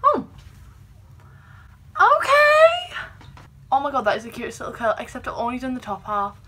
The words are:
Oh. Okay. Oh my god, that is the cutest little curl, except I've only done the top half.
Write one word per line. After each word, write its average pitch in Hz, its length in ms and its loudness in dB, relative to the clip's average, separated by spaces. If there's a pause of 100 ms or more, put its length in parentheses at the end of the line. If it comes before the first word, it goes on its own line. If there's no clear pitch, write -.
Oh. - 260 2 (1700)
Okay. 605 960 4 (760)
Oh 262 80 2
my 277 120 -2
god, 262 140 -2
that 202 120 0
is 220 60 -10
the 233 60 -14
cutest - 300 -12
little - 140 -12
curl, 226 240 -2
except - 300 -12
I've 226 80 -10
only 240 240 -6
done 262 140 -8
the 247 80 -8
top 196 240 -10
half. 202 420 -6